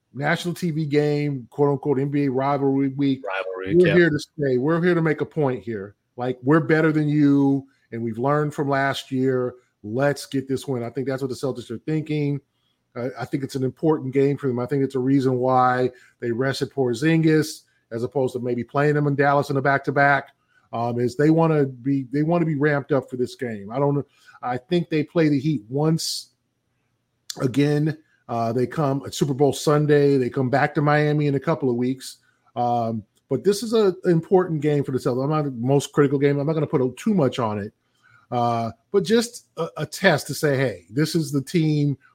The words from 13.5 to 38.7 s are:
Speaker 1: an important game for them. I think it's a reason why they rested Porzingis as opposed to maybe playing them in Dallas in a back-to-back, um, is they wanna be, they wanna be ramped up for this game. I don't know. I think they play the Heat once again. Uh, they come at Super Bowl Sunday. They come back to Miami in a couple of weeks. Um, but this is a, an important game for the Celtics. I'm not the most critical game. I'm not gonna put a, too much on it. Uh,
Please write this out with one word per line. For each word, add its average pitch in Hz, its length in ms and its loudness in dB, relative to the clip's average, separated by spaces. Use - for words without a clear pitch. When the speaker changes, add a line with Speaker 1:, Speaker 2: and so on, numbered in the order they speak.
Speaker 1:
an 131 80 -4
important 131 500 -2
game 139 240 2
for 139 120 -4
them. 120 100 -2
I 123 80 -4
think 139 160 0
it's 135 100 -2
a 135 60 -2
reason 131 380 2
why 127 520 2
they 120 120 -2
rested 131 380 -2
Porzingis 156 920 2
as 117 100 -6
opposed 127 280 -2
to 123 80 -6
maybe 120 240 -4
playing 147 320 0
them 147 100 2
in 143 100 0
Dallas 143 340 2
in 139 80 -2
a 131 40 0
back-to-back, 139 680 2
um, 120 260 -2
is 123 160 -2
they 147 140 4
wanna 160 360 4
be, 131 460 -4
they 147 120 -2
wanna 170 220 0
be 160 100 -2
ramped 143 360 0
up 135 180 0
for 127 80 -10
this 120 180 -4
game. 107 360 -10
I 127 80 -6
don't 143 160 2
know. 139 100 -4
I 123 160 -4
think 175 320 -2
they 151 140 0
play 160 260 2
the 143 100 2
Heat 131 300 -2
once 156 640 -2
again. 147 580 0
Uh, 117 260 -2
they 123 120 0
come 139 400 -2
at 107 80 -12
Super 143 200 -2
Bowl 135 200 2
Sunday. 147 640 4
They 123 120 0
come 131 200 -2
back 135 260 2
to 156 60 0
Miami 151 460 2
in 139 80 0
a 135 40 -2
couple 156 300 -2
of 120 60 0
weeks. 127 420 -4
Um, 117 480 -2
but 127 140 -2
this 202 200 0
is 220 100 -6
a, 202 300 2
an 180 80 2
important 165 500 2
game 147 220 2
for 135 80 -6
the 127 60 0
Celtics. 127 260 -2
I'm 143 60 -2
not 156 140 0
the 139 80 -6
most 131 420 0
critical 143 260 4
game. 143 200 2
I'm 143 80 -4
not 160 60 0
gonna 151 140 -2
put 143 140 0
a, 127 160 0
too 220 160 -2
much 135 260 2
on 107 200 -2
it. 107 140 -10
Uh, 117 400 -2